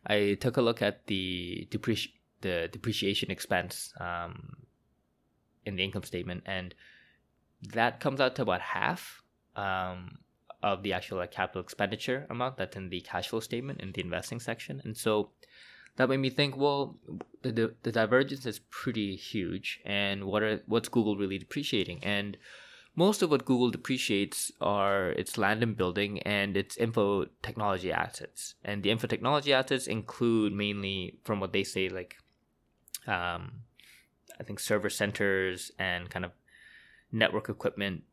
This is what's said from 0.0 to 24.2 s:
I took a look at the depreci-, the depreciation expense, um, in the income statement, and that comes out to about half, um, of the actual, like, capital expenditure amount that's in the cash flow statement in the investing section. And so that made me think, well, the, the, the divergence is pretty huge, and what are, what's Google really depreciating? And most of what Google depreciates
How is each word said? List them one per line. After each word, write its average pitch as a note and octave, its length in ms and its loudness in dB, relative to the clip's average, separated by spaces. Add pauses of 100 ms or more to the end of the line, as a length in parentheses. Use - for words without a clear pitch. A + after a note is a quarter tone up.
I G2+ 340 4
took B2 180 2
a B2+ 40 6
look A#2 200 2
at G#2 240 0
the F#2 640 -4
depreci-, G#2+ 420 -2 (300)
the F2 280 0
depreciation G2+ 600 -2
expense, F2+ 680 -2
um, F2 580 -8 (1080)
in G2 120 -6
the F#2 80 2
income G2 180 -4
statement, F2+ 420 -6
and F#2 300 -6 (1000)
that A#2 280 2
comes C3+ 200 0
out C3 160 4
to C3 60 -2
about F#2 180 2
half, - 600 -2 (340)
um, F#2 600 -4 (440)
of G2 200 2
the G2+ 100 0
actual, F#2 240 -4
like, F2+ 140 -4
capital F#2 320 -2
expenditure A2+ 680 -2
amount B2 300 -4
that's - 180 -6
in F#2+ 140 -8
the F2 100 -4
cash - 280 -6
flow A2+ 120 -2
statement B2+ 400 -6
in F#2 120 -10
the F#2 100 -4
investing F2+ 380 -6
section. C3+ 440 -8
And A2 100 -6
so G#2+ 360 2 (680)
that B2+ 140 4
made C3+ 80 2
me C3+ 100 2
think, C#3 260 2
well, C#3 440 2 (420)
the, B2+ 120 -2
the, A2+ 300 2
the A#2 100 -2
divergence B2+ 520 4
is A2+ 140 -4 (100)
pretty G#2 480 -2
huge, F#2+ 680 -4
and G2+ 380 0
what G#2 180 2
are, G#2+ 240 0
what's A2+ 240 2
Google G#2+ 260 4
really G2 220 -2
depreciating? F2+ 680 -2
And G2+ 320 -2 (600)
most G3 260 6
of E3+ 80 4
what C3+ 140 4
Google B2 260 6
depreciates - 880 0